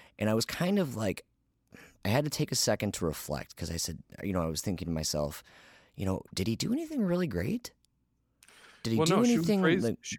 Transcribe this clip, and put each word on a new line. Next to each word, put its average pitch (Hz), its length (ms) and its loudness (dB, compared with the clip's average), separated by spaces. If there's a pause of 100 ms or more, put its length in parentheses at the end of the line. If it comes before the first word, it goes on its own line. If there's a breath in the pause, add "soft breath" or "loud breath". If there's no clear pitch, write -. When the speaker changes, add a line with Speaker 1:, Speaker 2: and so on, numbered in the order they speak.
(200 loud breath)
Speaker 1:
And 104 100 0
I 110 60 2
was 113 100 2
kind 190 340 0
of 135 160 -2
like, 107 300 -4 (800 loud breath)
I 95 40 0
had 135 140 4
to 151 60 -2
take - 220 -2
a 131 40 -2
second 104 400 0
to 90 100 -2
reflect - 500 -4
'cause 82 160 -6
I 85 60 -6
said, - 260 -6 (200)
you 95 100 -2
know, 90 80 2
I 82 60 0
was 78 140 -4
thinking 90 260 -4
to 85 60 -2
myself, 76 500 -2 (520 loud breath)
you 98 100 -4
know, 95 160 -2 (120)
"Did 95 140 -2
he 113 80 0
do 208 180 -2
anything 311 300 -2
really 180 240 2
great? - 460 -2 (1080 loud breath)
Did 113 100 0
he 113 60 4
Speaker 2:
Well, 160 60 6
Speaker 1:
do 190 120 4
Speaker 2:
no, 233 60 6
Speaker 1:
anything 208 380 4
Speaker 2:
she 180 80 4
was 185 140 4
raised, - 0 -
Speaker 1:
like" - 180 0
Speaker 2:
she - 180 -10